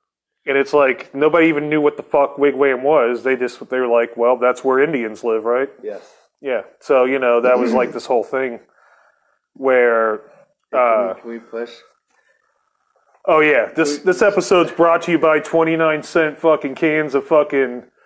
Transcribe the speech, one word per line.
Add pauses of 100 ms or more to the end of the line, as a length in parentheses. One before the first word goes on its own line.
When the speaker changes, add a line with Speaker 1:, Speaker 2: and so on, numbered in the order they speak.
(460)
Speaker 1:
And
it's
like,
nobody
even
knew
what
the
fuck
wigwam
was.
They
just,
they
were
like,
"Well,
that's
where
Indians
live,
right?" (120)
Speaker 2:
Yes. (280)
Speaker 1:
Yeah. (160)
So,
you
know,
that
was,
like,
Speaker 2:
<clears throat>
Speaker 1:
this
whole
thing (960)
where, (520)
Speaker 2:
Hey,
can
we,
Speaker 1:
uh,
Speaker 2:
can
we
push? (1600)
Speaker 1:
Oh,
yeah.
This,
Speaker 2:
We
Speaker 1:
this
episode's
brought
to
you
by
twenty-nine
cent
fucking
cans
of
fucking (220)